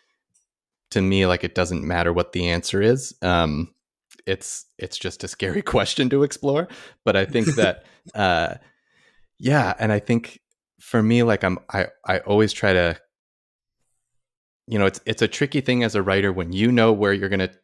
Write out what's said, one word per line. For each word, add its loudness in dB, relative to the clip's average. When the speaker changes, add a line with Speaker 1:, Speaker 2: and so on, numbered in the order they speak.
Speaker 1:
to 0
me, 2
like, 0
it -6
doesn't -2
matter 0
what -2
the -2
answer -2
is. 0
Um, 0
it's, -8
it's -12
just -10
a -8
scary -4
<laughs> -6
question -2
to 2
explore. -2
But 2
I 2
think 0
that, 0
Speaker 2:
<laughs> -20
Speaker 1:
uh, 0
yeah, 0
and 0
I 0
think -2
for 0
me, 4
like, 0
I'm, 0
I, -2
I -2
always 2
try 0
to, 2
you -2
know, 4
it's, -2
it's -4
a 2
tricky -4
thing 0
as -2
a 0
writer 0
when -6
you 2
know 6
where 2
you're -2
gonna, 0